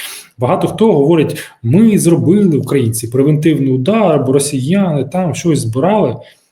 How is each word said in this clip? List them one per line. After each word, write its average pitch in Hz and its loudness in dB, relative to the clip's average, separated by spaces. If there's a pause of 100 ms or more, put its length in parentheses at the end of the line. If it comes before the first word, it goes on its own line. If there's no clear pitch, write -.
(380)
Багато 156 -2
хто 220 0
говорить: 147 2 (260)
«Ми 190 4
зробили, 160 2
українці, 120 -2
превентивний 139 0
удар, 151 0
бо 131 -2
росіяни 143 0
там 180 -4
щось 156 -2
збирали». 135 0 (360)